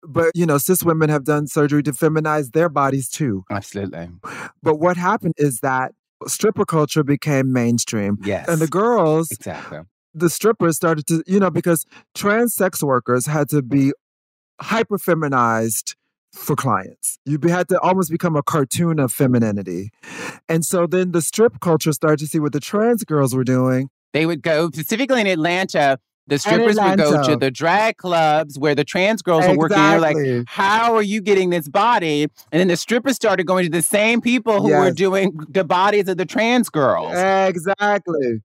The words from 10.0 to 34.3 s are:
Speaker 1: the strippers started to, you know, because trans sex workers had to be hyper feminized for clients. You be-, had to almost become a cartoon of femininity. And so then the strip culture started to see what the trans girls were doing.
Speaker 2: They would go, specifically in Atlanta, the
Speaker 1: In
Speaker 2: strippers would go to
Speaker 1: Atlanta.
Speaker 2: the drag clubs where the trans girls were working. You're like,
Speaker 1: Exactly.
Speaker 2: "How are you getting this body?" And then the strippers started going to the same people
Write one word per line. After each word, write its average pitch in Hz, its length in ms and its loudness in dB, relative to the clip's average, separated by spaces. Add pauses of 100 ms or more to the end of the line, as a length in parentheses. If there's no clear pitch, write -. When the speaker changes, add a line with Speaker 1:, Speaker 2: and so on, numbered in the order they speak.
Speaker 1:
the 165 160 0
strippers 190 460 0
started 165 320 -2
to, 165 180 0
you 190 140 0
know, 185 100 2
because 165 340 -2 (300)
trans 220 400 0
sex - 280 -2
workers 127 440 0
had 151 240 -2
to 147 100 2
be 135 320 2 (720)
hyper 220 340 -2
feminized 123 1000 0 (380)
for - 240 -6
clients. - 680 -4
You 143 140 -4
be-, 170 120 0
had 180 180 0
to 180 120 0
almost 180 300 0
become 170 260 -2
a 143 60 0
cartoon 160 560 0
of 131 140 0
femininity. 104 800 0 (580)
And 165 160 0
so 175 220 0
then 180 260 -2
the 170 100 0
strip - 380 0
culture 160 320 2
started 151 280 0
to 151 60 -6
see 160 120 -4
what 147 140 -2
the 147 80 -4
trans 220 440 0
girls 139 300 0
were 131 100 0
doing. 127 440 0 (240)
Speaker 2:
They 156 140 0
would 165 160 -4
go, 165 280 0
specifically 226 520 -2
in 202 40 0
Atlanta, 170 720 0 (280)
the 143 80 -2
Speaker 1:
In 143 40 -2
Speaker 2:
strippers 220 400 2
would 196 200 2
go 147 140 4
to 147 80 4
Speaker 1:
Atlanta. 143 180 2
Speaker 2:
the 135 120 0
drag 190 460 0
clubs 156 640 0
where 147 160 0
the 147 100 0
trans 202 380 -2
girls 175 240 2
were 185 100 4
working. 202 220 2
You're 202 220 4
like, 151 160 2
Speaker 1:
Exactly. 127 320 -2
Speaker 2:
"How 220 460 0
are 220 80 2
you 208 200 -2
getting 190 260 2
this 175 200 -2
body?" 175 560 2 (280)
And 165 80 2
then 190 80 4
the 170 80 2
strippers 240 400 -2
started 185 300 0
going 185 180 2
to 160 60 -2
the 165 120 0
same 220 380 2
people 233 400 0